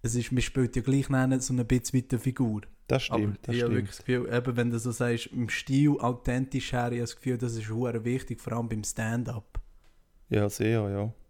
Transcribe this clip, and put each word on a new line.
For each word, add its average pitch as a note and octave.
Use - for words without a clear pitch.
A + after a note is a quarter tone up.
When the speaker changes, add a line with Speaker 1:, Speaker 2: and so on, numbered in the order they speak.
Speaker 1:
es A#2
ist, A#2+
man B2+
spielt B2+
ja B2
gleich C3+
nicht C3
so C3
ein B2
bisschen B2+
mit -
der B2
Figur. A2+
Speaker 2:
Das C3
stimmt, A2
Speaker 1:
Aber G#2
Speaker 2:
das A#2+
Speaker 1:
ich A#2+
habe A#2+
Speaker 2:
stimmt. -
Speaker 1:
wirklich G2+
das -
Gefühl, B2
eben, A#2+
wenn A#2+
du A#2
so A#2+
sagst, A#2+
im B2
Stil C#3+
authentisch B2+
her, B2
ich A#2+
habe -
das A#2
Gefühl, B2+
das A#2
ist A2
verdammt A2+
wichtig, B2
vor -
allem A#2
beim A2
Stand-up. A#2
Speaker 2:
Ja, G#2
sehr, G#2+
ja. G2+